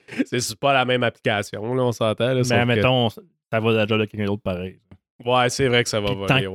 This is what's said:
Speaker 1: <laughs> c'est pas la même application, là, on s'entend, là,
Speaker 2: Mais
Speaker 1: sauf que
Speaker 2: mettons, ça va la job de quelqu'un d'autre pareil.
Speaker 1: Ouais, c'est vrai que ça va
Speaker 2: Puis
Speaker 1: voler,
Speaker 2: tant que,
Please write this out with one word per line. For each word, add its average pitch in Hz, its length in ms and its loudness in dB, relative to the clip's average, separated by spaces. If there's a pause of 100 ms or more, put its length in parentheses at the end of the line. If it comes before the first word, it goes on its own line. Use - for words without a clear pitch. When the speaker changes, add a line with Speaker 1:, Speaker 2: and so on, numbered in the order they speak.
Speaker 1:
<laughs> - 320 -4
c'est 113 180 -8
pas 139 160 2
la 127 100 4
même 123 200 0
application, 110 680 -2
là, 131 100 0
on 120 80 2
s'entend, 110 340 -2
là, 131 80 0
Speaker 2:
Mais 127 100 2
Speaker 1:
sauf 123 160 2
que 120 60 2
Speaker 2:
mettons, 120 420 2
ça - 520 -6
va 113 120 2
la 110 140 2
job 110 140 0
de 107 40 2
quelqu'un 104 220 -6
d'autre 104 160 -4
pareil. 92 360 -6 (460)
Speaker 1:
Ouais, 123 260 2
c'est 135 180 0
vrai 120 160 2
que - 40 -10
ça 110 120 -2
va 101 80 -2
Speaker 2:
Puis 98 80 -2
Speaker 1:
voler, 98 120 -6
Speaker 2:
tant 131 120 2
que, 98 140 -4